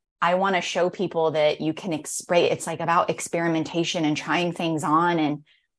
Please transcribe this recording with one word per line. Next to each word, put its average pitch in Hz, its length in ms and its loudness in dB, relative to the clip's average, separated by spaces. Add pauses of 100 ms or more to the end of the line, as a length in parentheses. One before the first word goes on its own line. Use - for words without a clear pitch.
(200)
I 175 140 2
want 190 220 2
to 175 40 0
show 180 300 0
people 170 420 0
that 151 280 2
you 156 120 -2
can 165 200 -6
exp-, 151 580 0
it's, 165 160 -4
like, 165 140 -6
about 170 300 2
experimentation 165 920 -2
and 147 120 2
trying 170 360 -2
things 165 320 -4
on 170 340 4
and, 147 260 -2 (340)